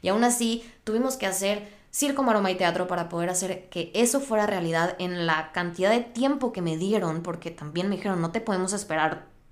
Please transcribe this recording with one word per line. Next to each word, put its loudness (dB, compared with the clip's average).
Y -4
aún 4
así 2
tuvimos 0
que -4
hacer -2
circo, 0
maroma 4
y 0
teatro 2
para -2
poder -2
hacer -4
que -6
eso 4
fuera 2
realidad 0
en -2
la 0
cantidad 0
de 4
tiempo 0
que -4
me 0
dieron, 0
porque -8
también -4
me 0
dijeron, -2
"No 0
te -2
podemos 0
esperar -2